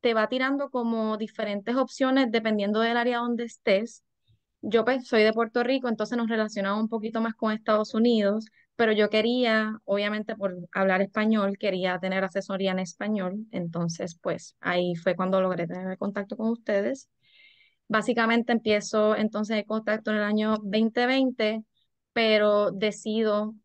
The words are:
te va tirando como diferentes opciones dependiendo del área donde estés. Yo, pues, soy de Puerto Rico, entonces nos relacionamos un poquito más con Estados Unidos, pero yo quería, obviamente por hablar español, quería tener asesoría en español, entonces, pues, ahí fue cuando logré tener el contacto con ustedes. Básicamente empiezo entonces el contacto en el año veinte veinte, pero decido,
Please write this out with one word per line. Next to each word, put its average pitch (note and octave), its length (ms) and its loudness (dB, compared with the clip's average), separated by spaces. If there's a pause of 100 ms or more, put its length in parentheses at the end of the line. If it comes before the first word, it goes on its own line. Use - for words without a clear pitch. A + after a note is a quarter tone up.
te A#3 120 2
va A3 140 2
tirando C4+ 420 -2
como A3+ 480 -2
diferentes G#3 580 -6
opciones C4 540 2
dependiendo G#3+ 520 0
del A#3 160 2
área A#3+ 200 0
donde A#3+ 280 -2
estés. A3+ 580 -2 (580)
Yo, A3 240 2
pues, B3+ 220 0
soy G#3+ 160 6
de A3 100 6
Puerto A#3 300 0
Rico, B3+ 260 0
entonces A3 280 -2
nos A#3 120 0
relacionamos G#3+ 540 -2
un A3 60 -2
poquito A3+ 300 -4
más A3+ 140 -2
con A3 180 -2
Estados G#3+ 440 0
Unidos, A3 500 4 (300)
pero A3+ 180 4
yo G#3 160 4
quería, A3 760 2
obviamente G#3 500 -2
por F#3+ 220 -4 (140)
hablar F#3+ 300 2
español, G#3 580 0
quería F#3 400 -2
tener F#3+ 240 -2
asesoría F#3+ 480 -4
en F#3 80 -2
español, G3+ 720 -6
entonces, E3+ 720 -6
pues, - 380 -8
ahí F3+ 360 -2
fue F3 200 -2
cuando F#3+ 240 0
logré F3+ 280 -2
tener F#3 220 -8
el F#3 80 -8
contacto G3+ 380 -8
con A3 140 -4
ustedes. A3+ 600 -2 (800)
Básicamente A#3 680 2
empiezo G#3+ 600 2
entonces G#3+ 420 -2
el G#3 80 -2
contacto A3 460 -2
en G#3+ 60 0
el G#3 60 0
año G#3+ 400 0
veinte A3 420 0
veinte, B3 580 0 (500)
pero G#3 580 4
decido, G#3+ 920 -2